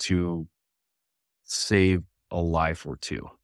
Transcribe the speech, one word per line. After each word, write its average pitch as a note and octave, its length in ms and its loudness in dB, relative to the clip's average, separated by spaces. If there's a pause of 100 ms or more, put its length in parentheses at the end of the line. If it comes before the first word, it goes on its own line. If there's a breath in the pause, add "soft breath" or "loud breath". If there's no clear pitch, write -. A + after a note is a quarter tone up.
to F2 480 0 (960)
save F#2 580 2 (300)
a F2 80 -2
life D#2+ 440 0
or C#2+ 120 -10
two - 280 -10 (200)